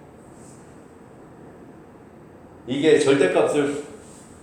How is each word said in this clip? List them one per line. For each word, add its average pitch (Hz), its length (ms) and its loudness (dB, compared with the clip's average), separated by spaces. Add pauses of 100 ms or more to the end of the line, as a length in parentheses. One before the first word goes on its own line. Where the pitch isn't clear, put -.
(2750)
이게 143 320 2
절대값을 143 840 0 (600)